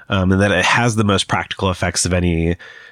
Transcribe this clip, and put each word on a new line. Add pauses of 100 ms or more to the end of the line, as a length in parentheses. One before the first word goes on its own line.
um,
and
that
it
has
the
most
practical
effects
of
any (360)